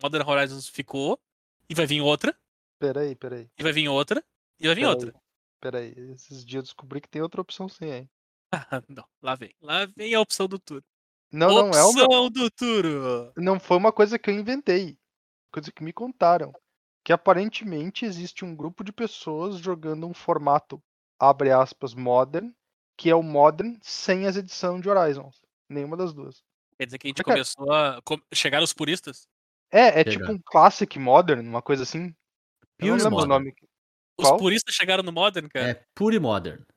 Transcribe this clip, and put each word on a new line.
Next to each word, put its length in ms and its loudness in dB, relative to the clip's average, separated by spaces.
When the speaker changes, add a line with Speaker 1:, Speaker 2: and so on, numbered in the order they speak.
Speaker 1:
Modern 280 -2
Horizons 400 -2
ficou, 500 -6
e 60 -10
vai 100 2
vir 140 0
outra. 340 0
Speaker 2:
Peraí, 360 -4
peraí. 420 -16
Speaker 1:
E 60 -10
vai 100 -2
vir 160 -2
outra, 340 -2
e 100 -6
vai 80 2
vir 80 -4
Speaker 2:
Peraí, 120 2
Speaker 1:
outra. 200 -10
Speaker 2:
peraí. 340 -10
Esses 320 -20
dias 140 -10
eu 40 -8
descobri 380 -16
que 80 -20
tem 120 -8
outra 200 -8
opção 260 -12
sim, 240 -16
hein? 180 -14
Speaker 1:
<laughs> 180 -8
Ah, 160 -6
não, 160 -20
lá 140 -6
vem. 240 -16
Lá 260 -4
vem 300 -8
a 60 4
opção 260 -2
do 100 -10
Turo. 240 -16
Speaker 2:
Não, 200 2
não 220 6
é 120 8
uma 220 6
Speaker 1:
Opção 240 4
do 200 -2
Turo! 880 -4
Speaker 2:
Não 240 0
foi 160 2
uma 160 4
coisa 260 2
que 120 -6
eu 40 0
inventei. 640 -4
Coisa 220 -12
que 100 -16
me 80 -10
contaram. 640 0
Que 80 0
aparentemente 920 0
existe 400 -10
um 100 -14
grupo 300 -12
de 80 -14
pessoas 640 -8
jogando 500 -8
um 60 -10
formato, 680 -2
abre 320 6
aspas, 420 0
Modern, 580 0
que 120 0
é 60 6
o 60 4
Modern 600 2
sem 440 -4
as 120 -2
edições 440 -8
de 80 -4
Horizons. 520 0
Nenhuma 280 -8
das 160 -6
duas. 280 -20
Speaker 1:
Quer 80 -8
dizer 120 -12
que 100 -14
a 20 -6
gente 80 -10
Speaker 2:
Mas, 80 -6
cara 100 0
Speaker 1:
começou 80 0
a 300 0
co-, 180 -8
chegaram 300 0
os 100 -2
puristas? 540 -8
Speaker 2:
É, 300 6
é 60 8
Speaker 3:
Chega. 60 -4
Speaker 2:
tipo 200 -4
um 80 -6
Classic 580 4
Modern, 480 4
uma 160 -6
coisa 220 -2
assim. 320 -10
Eu 80 -2
não 100 2
Speaker 3:
Pure 60 0
Speaker 2:
lembro 40 4
o 40 0
Speaker 3:
Modern. 180 0
Speaker 2:
nome. 260 0
Speaker 1:
Os 120 4
Speaker 2:
Qual? 100 8
Speaker 1:
puristas 360 0
chegaram 280 2
no 80 -10
Modern, 380 0
cara? 220 -2
Speaker 3:
É, 120 -10
Pure 260 2
Modern. 440 -4